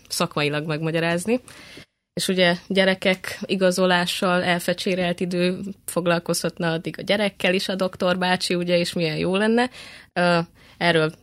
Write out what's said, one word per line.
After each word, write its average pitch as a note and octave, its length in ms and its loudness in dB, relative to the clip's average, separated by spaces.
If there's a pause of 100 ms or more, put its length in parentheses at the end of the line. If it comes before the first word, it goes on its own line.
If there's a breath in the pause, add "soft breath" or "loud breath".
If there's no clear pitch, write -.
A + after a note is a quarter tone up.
szakmailag D3+ 600 -2
megmagyarázni. E3 720 -2 (800 loud breath)
És - 80 -4
ugye F3+ 280 4 (120)
gyerekek F#3+ 800 0
igazolással F3+ 1000 2
elfecsérelt F3+ 760 -2
idő, F3+ 400 0 (260)
foglalkozhatna E3+ 880 -2
addig D#3+ 260 -4
a - 40 -10
gyerekkel G3 520 0
is F#3+ 160 -2
a G3 60 -4
doktor F#3 420 0
bácsi, F3+ 380 0
ugye, F3 220 2
és F3 160 -2
milyen D#3 240 -2
jó E3+ 180 0
lenne. A3+ 340 2 (440 loud breath)
Ö, F3 260 4 (380 soft breath)
erről E3 340 2 (120)